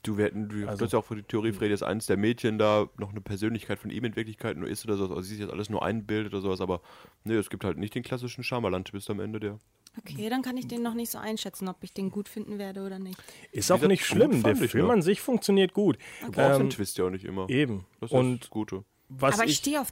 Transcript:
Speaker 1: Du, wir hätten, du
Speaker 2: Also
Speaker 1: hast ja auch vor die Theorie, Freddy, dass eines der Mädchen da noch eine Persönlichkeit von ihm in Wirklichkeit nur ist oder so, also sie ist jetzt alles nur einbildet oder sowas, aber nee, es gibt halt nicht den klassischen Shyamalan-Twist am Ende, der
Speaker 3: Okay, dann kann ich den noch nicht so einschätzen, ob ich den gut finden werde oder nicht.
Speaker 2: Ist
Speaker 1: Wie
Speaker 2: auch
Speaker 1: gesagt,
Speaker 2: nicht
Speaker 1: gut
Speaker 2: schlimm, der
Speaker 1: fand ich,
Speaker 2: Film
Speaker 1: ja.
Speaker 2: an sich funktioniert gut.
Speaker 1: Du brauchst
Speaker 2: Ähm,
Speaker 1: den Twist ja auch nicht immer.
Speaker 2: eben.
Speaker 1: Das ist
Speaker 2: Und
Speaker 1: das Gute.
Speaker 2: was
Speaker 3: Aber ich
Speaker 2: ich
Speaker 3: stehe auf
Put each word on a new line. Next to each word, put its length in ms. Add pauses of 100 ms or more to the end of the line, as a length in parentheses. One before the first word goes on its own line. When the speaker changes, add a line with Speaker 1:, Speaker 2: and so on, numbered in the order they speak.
Speaker 1:
Du, 140
wir 80
hätten, 220
du 200
Speaker 2:
Also 180
Speaker 1:
hast 80
ja 60
auch 60
vor 120
die 60
Theorie, 280
Freddy, 200
dass 120
eines 220
der 120
Mädchen 400
da 300 (100)
noch 140
eine 80
Persönlichkeit 580
von 140
ihm 140
in 100
Wirklichkeit 400
nur 140
ist 160
oder 100
so, 100
also 160
sie 120
ist 80
jetzt 100
alles 180
nur 140
einbildet 500
oder 80
sowas, 200
aber 200 (440)
nee, 100
es 140
gibt 160
halt 120
nicht 160
den 100
klassischen 400
Shyamalan-Twist 680
am 100
Ende, 200
der 200 (400)
Speaker 3:
Okay, 300
dann 140
kann 140
ich 100
den 160
noch 100
nicht 180
so 60
einschätzen, 500
ob 160
ich 80
den 200
gut 180
finden 300
werde 260
oder 140
nicht. 180 (340)
Speaker 2:
Ist 180
Speaker 1:
Wie 40
Speaker 2:
auch 40
Speaker 1:
gesagt, 120
Speaker 2:
nicht 120
Speaker 1:
gut 60 (100)
Speaker 2:
schlimm, 260
der 120
Speaker 1:
fand 100
ich, 60
Speaker 2:
Film 160
Speaker 1:
ja. 60
Speaker 2:
an 80
sich 200
funktioniert 520
gut. 240 (260)
Speaker 1:
Du 80
brauchst 280
Speaker 2:
Ähm, 80
Speaker 1:
den 20
Twist 300
ja 60
auch 40
nicht 160
immer. 240
Speaker 2:
eben. 360 (140)
Speaker 1:
Das 120
ist 60
Speaker 2:
Und 260
Speaker 1:
das 80
Gute. 320 (260)
Speaker 2:
was 240
Speaker 3:
Aber 120
ich 60
Speaker 2:
ich 60
Speaker 3:
stehe 240
auf 100